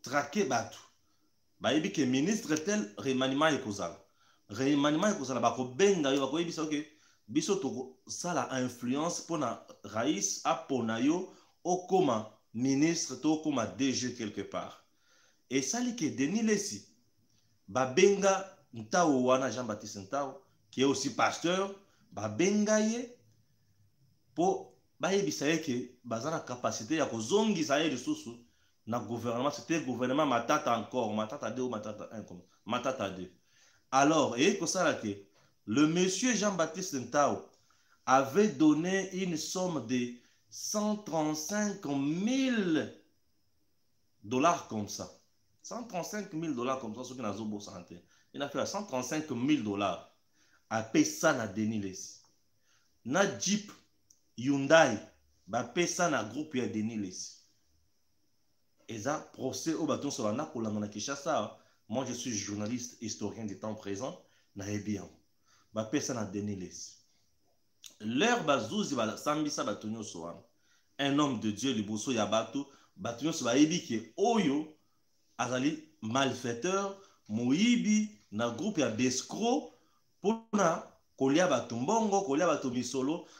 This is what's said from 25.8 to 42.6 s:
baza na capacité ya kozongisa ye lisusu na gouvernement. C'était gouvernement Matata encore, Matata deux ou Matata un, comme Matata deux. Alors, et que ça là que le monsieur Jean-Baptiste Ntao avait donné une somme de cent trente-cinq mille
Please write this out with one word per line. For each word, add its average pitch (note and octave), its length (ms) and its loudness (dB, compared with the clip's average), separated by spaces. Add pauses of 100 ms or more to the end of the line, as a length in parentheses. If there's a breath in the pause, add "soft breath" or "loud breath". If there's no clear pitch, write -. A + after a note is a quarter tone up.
baza A#2+ 260 -2
na D#3+ 100 -2
capacité B2 560 -2
ya C#3+ 100 2
kozongisa D3+ 720 2
ye E3 100 2
lisusu C3+ 400 -4 (560 soft breath)
na A#2 120 -2
gouvernement. A#2 520 -2
C'était D#3+ 300 -2
gouvernement B2+ 460 2
Matata A#2+ 520 2
encore, A2+ 360 -2
Matata A2 360 -4
deux B2+ 120 -4
ou B2+ 60 0
Matata G#2+ 440 -8
un, G#2+ 100 -10
comme F2+ 200 -16 (220 soft breath)
Matata A#2+ 460 -2
deux. F2+ 200 -10 (600 soft breath)
Alors, C3+ 480 6
et G3 200 4
que E3 80 -2
ça F3+ 180 0
là C#3+ 100 4
que G#2 140 -4 (580 soft breath)
le C3+ 200 6
monsieur F#3 480 2
Jean-Baptiste F#3 600 -2
Ntao B2 500 2 (600 soft breath)
avait C3+ 420 4
donné D#3+ 640 4 (120)
une F3+ 140 -2
somme D#3+ 500 -4
de A#2+ 280 0 (340 loud breath)
cent G#3+ 480 -2
trente-cinq E3 920 -2
mille F3 1040 0 (1300)